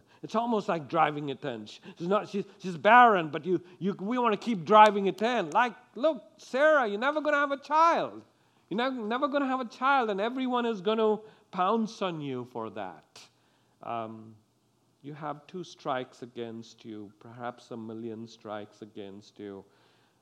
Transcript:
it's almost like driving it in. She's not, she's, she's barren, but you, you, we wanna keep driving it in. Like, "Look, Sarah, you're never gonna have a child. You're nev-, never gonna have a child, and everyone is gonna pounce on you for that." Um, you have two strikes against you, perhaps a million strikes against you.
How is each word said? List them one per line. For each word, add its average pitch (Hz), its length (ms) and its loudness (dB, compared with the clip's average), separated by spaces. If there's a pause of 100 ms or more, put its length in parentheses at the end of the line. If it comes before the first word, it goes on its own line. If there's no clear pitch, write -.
(220)
it's 156 140 -12
almost 226 340 -2
like 165 180 -4
driving 151 420 0
it - 140 -8
in. 117 220 -8
She's 175 420 -12
not, 190 220 0
she's, 196 160 -6 (140)
she's 180 180 -10
barren, 202 520 6
but 143 160 -8
you, 175 160 0 (180)
you, 190 200 -2
we 214 180 -4
wanna 226 200 2
keep 202 260 -4
driving 202 440 8
it 185 140 -2
in. 220 280 0
Like, 220 240 2 (220)
"Look, 285 280 0 (140)
Sarah, 285 500 2
you're 202 120 -4
never 285 200 0
gonna 294 180 0
have 285 140 0
a 277 80 -4
child. 277 640 2 (480)
You're 175 80 -2
nev-, 262 160 -2
never 247 340 -2
gonna 277 200 0
have 254 120 -2
a 254 60 -4
child, 262 440 0
and 196 120 -2
everyone 247 440 -2
is 226 140 -2
gonna 214 380 2 (340)
pounce 202 500 0
on 175 180 -4
you 127 320 -6
for 110 200 -8
that." 95 480 -12 (640)
Um, 110 540 -10 (680)
you 143 120 -14
have 147 340 -10
two 180 160 -12
strikes 127 580 -6
against 117 640 -14
you, 107 340 -14
perhaps 120 520 -14
a 123 60 -10
million 113 500 -10
strikes 104 540 -14
against 101 560 -16
you. 98 280 -14 (560)